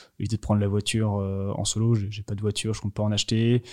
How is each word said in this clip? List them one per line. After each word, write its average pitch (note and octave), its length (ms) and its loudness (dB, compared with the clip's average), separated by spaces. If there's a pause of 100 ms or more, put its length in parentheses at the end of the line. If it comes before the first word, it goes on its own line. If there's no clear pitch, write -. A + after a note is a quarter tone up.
(200)
éviter G2+ 160 -2
de - 40 -2
prendre G#2 200 2
la G2+ 80 2
voiture, G#2 480 0
euh, G2 400 -2
en G#2 80 -4
solo, A2+ 320 2
j'ai, G2+ 160 -2
j'ai G#2 100 -10
pas G2+ 140 -6
de G2 40 -6
voiture, G#2+ 340 0
je - 60 -8
compte G2+ 140 -4
pas G#2+ 80 -2
en G#2 80 2
acheter, A2+ 640 2